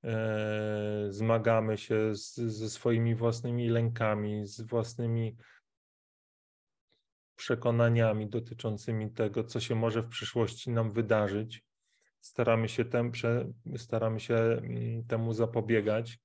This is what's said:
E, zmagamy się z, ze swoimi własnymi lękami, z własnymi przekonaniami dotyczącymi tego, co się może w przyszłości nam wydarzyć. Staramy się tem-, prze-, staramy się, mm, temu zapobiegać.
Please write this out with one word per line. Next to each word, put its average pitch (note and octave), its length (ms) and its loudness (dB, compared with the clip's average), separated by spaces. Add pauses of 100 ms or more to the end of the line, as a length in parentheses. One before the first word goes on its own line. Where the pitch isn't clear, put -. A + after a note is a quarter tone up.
E, G#2+ 1040 0
zmagamy A2 680 4
się A2 380 2
z, - 200 -12
ze A2 340 -4
swoimi A#2 460 2
własnymi A#2 540 0
lękami, G#2+ 760 0
z G2+ 160 -12
własnymi A#2 760 -2 (2000)
przekonaniami A#2 960 2
dotyczącymi A2 840 -4
tego, A2 320 0
co A#2 160 -4
się A#2 160 -2
może A2+ 260 0
w A#2 80 -6
przyszłości - 640 -4
nam A2+ 200 0
wydarzyć. G#2+ 760 0 (540)
Staramy A2+ 500 2
się A#2+ 160 0
tem-, A#2+ 260 0
prze-, A#2 400 -2 (260)
staramy A2+ 420 -2
się, A#2 160 0
mm, A#2 680 0
temu A2+ 300 -2
zapobiegać. A2+ 920 2